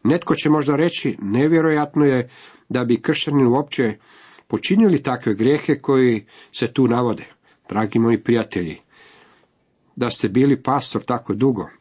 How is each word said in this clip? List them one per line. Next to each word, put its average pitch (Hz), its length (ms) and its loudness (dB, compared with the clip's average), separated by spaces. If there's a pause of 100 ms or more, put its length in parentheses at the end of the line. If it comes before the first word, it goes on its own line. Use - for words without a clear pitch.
Netko 156 320 0
će 147 160 -2
možda 147 260 2
reći, 151 460 -2
"Nevjerojatno 147 800 0
je 127 260 0 (380)
da 123 160 -2
bi 117 180 0
kršćanin 143 440 0
uopće 120 520 0 (480)
počinili 190 560 2
takve 123 320 -2
grijehe 139 440 0
koji 127 480 2 (260)
se 117 200 -6
tu 127 160 2
navode." 120 380 -2 (420)
Dragi 110 300 -2
moji 117 240 2
prijatelji, 101 560 -4 (1200)
da 120 100 -2
ste - 180 -4
bili 135 340 2
pastor 127 400 -4
tako 113 320 -4
dugo 113 340 -2 (120)